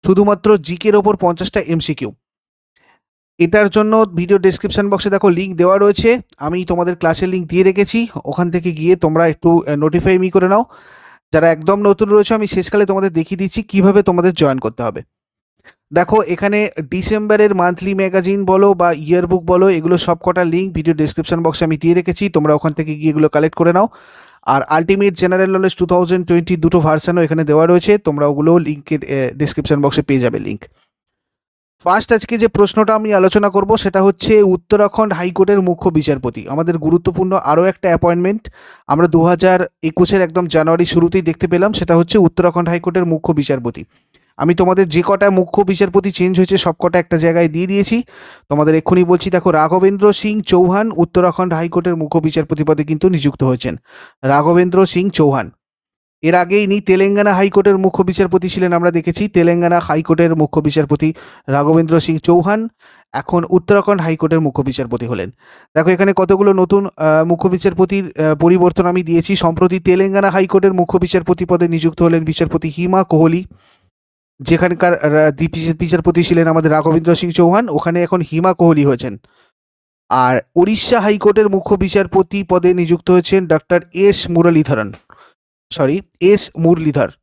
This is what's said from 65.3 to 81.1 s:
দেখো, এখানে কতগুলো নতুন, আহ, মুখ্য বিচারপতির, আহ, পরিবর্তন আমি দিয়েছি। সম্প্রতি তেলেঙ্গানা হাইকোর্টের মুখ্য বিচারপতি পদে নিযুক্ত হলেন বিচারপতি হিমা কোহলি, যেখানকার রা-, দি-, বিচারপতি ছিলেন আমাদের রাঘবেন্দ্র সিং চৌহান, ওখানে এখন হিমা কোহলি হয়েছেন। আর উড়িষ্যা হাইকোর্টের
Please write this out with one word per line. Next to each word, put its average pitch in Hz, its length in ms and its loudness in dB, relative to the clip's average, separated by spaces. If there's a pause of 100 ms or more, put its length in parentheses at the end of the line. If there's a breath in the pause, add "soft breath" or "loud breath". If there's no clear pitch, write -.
দেখো, 160 160 2
এখানে 190 260 2
কতগুলো 190 360 2
নতুন, 190 340 2
আহ, 156 380 2
মুখ্য 170 240 0
বিচারপতির, 185 560 0
আহ, 156 300 -2
পরিবর্তন 175 520 2
আমি 180 160 -2
দিয়েছি। 170 340 0
সম্প্রতি 175 440 0
তেলেঙ্গানা 190 500 0
হাইকোর্টের 190 420 0
মুখ্য 185 260 -2
বিচারপতি 180 460 -2
পদে 175 240 0
নিযুক্ত 165 340 -2
হলেন 165 220 2
বিচারপতি 160 440 -4
হিমা 180 360 -2
কোহলি, 165 400 2 (960 soft breath)
যেখানকার 165 720 0
রা-, 151 180 2
দি-, 160 480 -4
বিচারপতি 170 460 0
ছিলেন 170 240 2
আমাদের 160 240 2
রাঘবেন্দ্র 160 420 2
সিং 175 160 -2
চৌহান, 180 380 2
ওখানে 170 340 -2
এখন 175 180 -2
হিমা 170 340 -2
কোহলি 160 300 2
হয়েছেন। 123 360 -4 (880)
আর 127 320 0 (160)
উড়িষ্যা 214 440 2
হাইকোর্টের 208 480 2